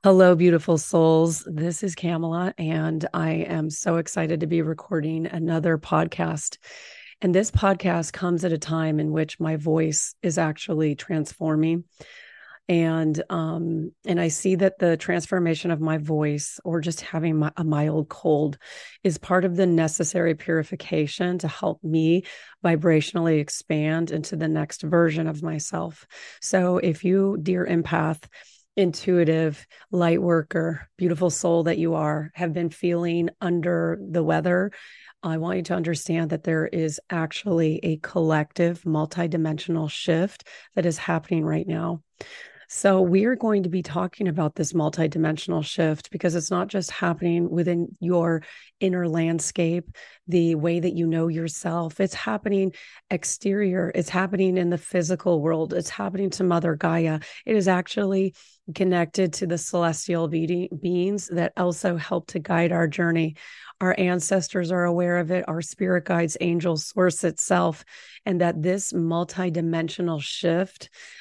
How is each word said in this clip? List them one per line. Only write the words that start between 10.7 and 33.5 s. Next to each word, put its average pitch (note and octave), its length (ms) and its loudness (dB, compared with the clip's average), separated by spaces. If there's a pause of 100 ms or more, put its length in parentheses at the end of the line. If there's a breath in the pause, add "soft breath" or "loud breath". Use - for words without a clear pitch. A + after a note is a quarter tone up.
transforming. D#3+ 920 0 (840 loud breath)
And, D#3+ 600 2
um, E3 640 -4 (120)
and F3 160 0
I E3+ 80 2
see F#3 280 0
that F#3+ 220 2
the E3+ 200 2
transformation F3 720 0
of D#3 100 0
my D#3+ 160 0
voice, D3+ 680 -2
or E3+ 160 0
just D#3+ 180 -4
having D#3+ 380 -2
my, D3+ 180 0
a E3+ 80 -4
mild D3+ 460 0
cold, D3+ 480 0 (460 loud breath)
is E3+ 120 2
part F3+ 300 2
of F3 100 0
the F#3+ 80 4
necessary E3+ 680 2
purification E3 1040 -2
to E3+ 100 -4
help E3+ 340 -4
me E3 420 2 (380 loud breath)
vibrationally E3 800 2
expand D#3 680 -2
into D#3 260 -6
the D#3+ 120 -2
next D#3 340 -4
version E3 440 2
of D3+ 160 -6
myself. D#3+ 640 -6 (360 loud breath)
So F3+ 340 2
if E3 280 0
you, G3 380 2
dear F3+ 220 0
empath, E3 600 0 (520 loud breath)
intuitive, D#3+ 920 2 (240 loud breath)
light E3+ 280 4
worker, E3 680 0 (100)
beautiful E3+ 320 2
soul E3+ 320 2
that E3+ 160 0
you E3 160 0
are, D3+ 400 -2
have E3+ 180 -4
been E3+ 180 -2
feeling E3+ 600 0 (100)
under E3+ 600 0 (100)